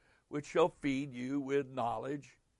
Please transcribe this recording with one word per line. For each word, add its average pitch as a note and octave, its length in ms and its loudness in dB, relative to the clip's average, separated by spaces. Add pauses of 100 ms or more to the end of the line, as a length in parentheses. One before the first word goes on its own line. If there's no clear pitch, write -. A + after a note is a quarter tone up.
(280)
which C#3+ 180 -4
shall E3+ 220 6
feed C#3 460 -2
you B2+ 260 -2
with C3+ 320 0
knowledge B2+ 640 -4 (220)